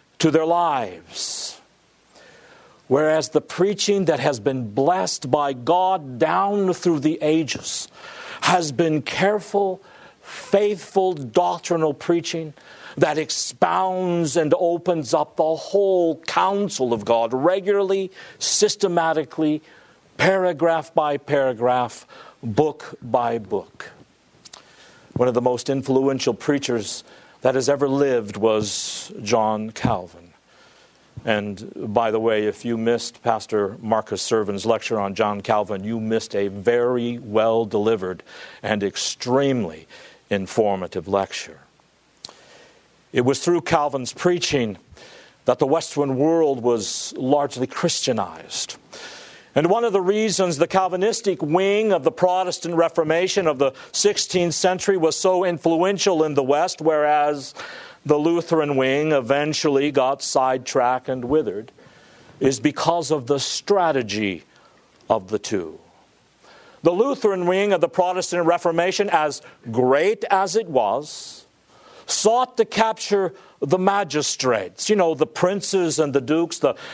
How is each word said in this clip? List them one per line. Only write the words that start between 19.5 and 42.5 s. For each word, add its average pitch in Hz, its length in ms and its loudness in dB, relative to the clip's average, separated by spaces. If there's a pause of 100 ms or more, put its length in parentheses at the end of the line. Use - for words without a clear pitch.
paragraph 170 760 0
by 147 240 0
paragraph, 123 920 0 (340)
book 120 600 -2
by 117 360 0
book. 98 540 -8 (1200)
One 123 140 0
of 123 60 2
the 123 80 2
most 123 280 0
influential 135 640 2
preachers 123 680 -2 (380)
that 127 140 2
has 131 120 0
ever 143 200 2
lived 127 500 0
was 107 720 -2 (120)
John 110 480 0
Calvin. 90 640 -4 (920)
And 104 500 -4
by 113 360 0
the 110 80 0
way, 110 260 2
if 104 180 -4
you 117 140 -2
missed 117 460 -2
Pastor 107 580 -2
Marcus 107 400 -2
Servan's 104 440 -2
lecture 113 340 0
on 98 160 -2
John 104 260 0
Calvin, 101 420 -2
you 113 160 -4
missed 110 360 -4
a 101 140 0
very 120 680 0
well-delivered 110 1080 0 (380)
and 104 220 -2
extremely 120 1040 -2 (420)
informative 95 800 -2
lecture. 98 520 -4 (1500)